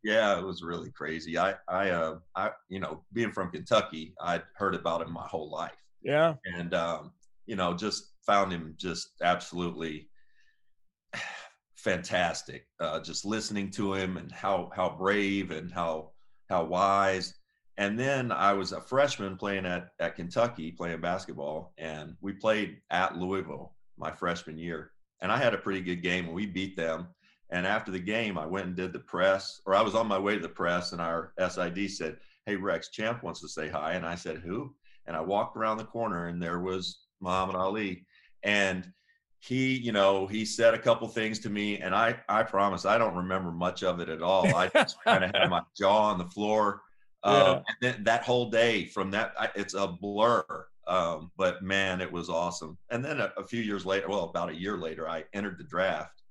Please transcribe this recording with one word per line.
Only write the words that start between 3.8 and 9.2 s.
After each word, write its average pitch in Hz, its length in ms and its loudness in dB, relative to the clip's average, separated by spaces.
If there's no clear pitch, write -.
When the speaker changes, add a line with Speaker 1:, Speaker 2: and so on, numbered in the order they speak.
Speaker 1:
I'd 85 240 -2
heard 95 200 0
about 82 280 -2
him 82 100 -8
my 80 120 -10
whole 78 240 -8
life. 78 220 -8
Speaker 2:
Yeah. 156 320 2
Speaker 1:
And, 87 200 -4
um, 82 400 -2
you 113 100 -6
know, 90 180 0
just 98 380 -4
found 98 260 4
him 80 240 -6
just 87 360 -6